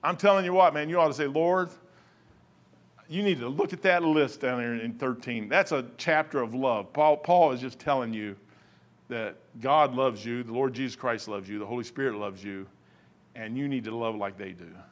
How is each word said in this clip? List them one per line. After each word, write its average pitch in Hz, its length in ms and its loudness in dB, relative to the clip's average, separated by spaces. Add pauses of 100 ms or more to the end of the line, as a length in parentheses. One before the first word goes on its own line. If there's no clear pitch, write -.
I'm 170 140 0
telling 196 280 4
you 180 80 -2
what, 180 200 8
man, 151 160 -4
you 170 100 0
ought 160 80 6
to 143 60 0
say, 143 140 -2
"Lord," 170 420 0 (1400)
you 175 160 -4
need 180 160 2
to 120 80 -4
look 151 260 -2
at - 80 -12
that 175 220 4
list 156 380 2
down 123 180 -2
there 120 160 -4
in 113 180 -6
thirteen. 120 560 -6
That's 170 220 2
a 135 140 -2 (120)
chapter 151 440 0
of 113 120 -4
love. 120 400 -2
Paul, 151 240 4
Paul 170 340 4
is 123 100 -4
just - 180 -10
telling 127 340 -2
you, 107 220 -8 (720)
that 113 280 -6 (260)
God 139 320 4
loves 123 320 0
you, 120 180 -6
the 113 100 -10
Lord 127 200 0
Jesus 123 220 -6
Christ 117 320 -4
loves 101 200 -8
you, 104 120 -8
the 104 60 -8
Holy 117 180 -6
Spirit 120 340 -4
loves 98 260 -8
you, 98 240 -10 (680)
and 113 220 -8
you 143 100 -4
need 131 160 -4
to 110 120 -6
love 113 200 -2
like 98 220 -6
they 98 140 -12
do. 87 160 -18 (240)